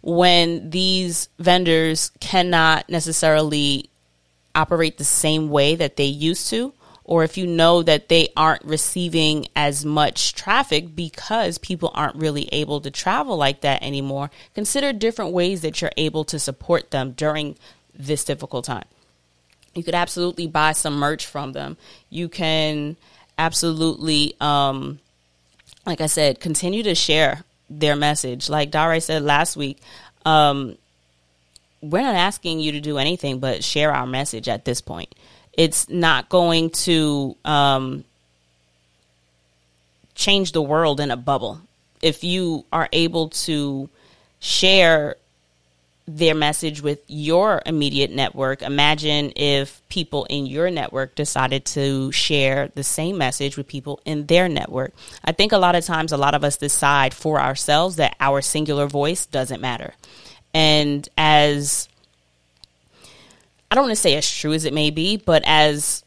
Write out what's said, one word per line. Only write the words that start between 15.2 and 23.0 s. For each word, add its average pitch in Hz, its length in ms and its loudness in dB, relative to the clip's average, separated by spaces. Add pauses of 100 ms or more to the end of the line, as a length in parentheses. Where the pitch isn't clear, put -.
ways 180 280 0
that 156 220 -4
you're 160 160 -2
able 156 260 -2
to 156 140 -8
support - 520 -2
them 131 220 -4
during 151 440 -4 (360)
this 143 320 -4
difficult 131 400 -6
time. 120 200 -8 (880)
You 170 80 -8
could 170 120 -4
absolutely 175 520 -2
buy 156 260 2
some 147 260 -2
merch 147 280 -2
from 139 260 -10
them. 143 240 -10 (320)
You 165 200 -8
can 156 680 -2 (400)